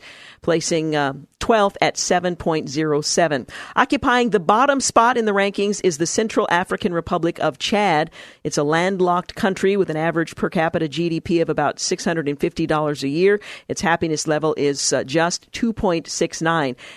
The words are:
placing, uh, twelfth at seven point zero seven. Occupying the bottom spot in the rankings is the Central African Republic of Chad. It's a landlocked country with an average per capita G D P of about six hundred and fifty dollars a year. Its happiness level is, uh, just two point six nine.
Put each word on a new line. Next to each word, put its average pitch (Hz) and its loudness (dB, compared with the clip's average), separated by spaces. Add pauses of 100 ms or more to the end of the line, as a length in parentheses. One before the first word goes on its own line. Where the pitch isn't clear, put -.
(400)
placing, 160 0
uh, 143 0 (260)
twelfth 208 2
at - 2
seven 180 0
point 160 -2
zero 151 0
seven. 151 0 (300)
Occupying 247 2
the 202 2
bottom 247 2
spot 233 4
in 226 0
the 208 0
rankings 202 0
is 170 2
the 165 0
Central 220 0
African 185 0
Republic 170 -2
of 147 0
Chad. 175 0 (320)
It's - -4
a 151 2
landlocked 175 0
country 196 0
with 190 2
an 156 -4
average 160 -2
per 180 -4
capita 165 -2
G 160 -2
D 165 -2
P 170 0
of 165 0
about 147 -2
six - -4
hundred 165 -2
and 143 -4
fifty 165 -2
dollars 151 -2
a 139 -2
year. 190 2 (280)
Its - -6
happiness 165 0
level 151 0
is, 143 0
uh, 131 0
just 165 -2
two 226 -2
point 175 -2
six - -4
nine. 160 0 (220)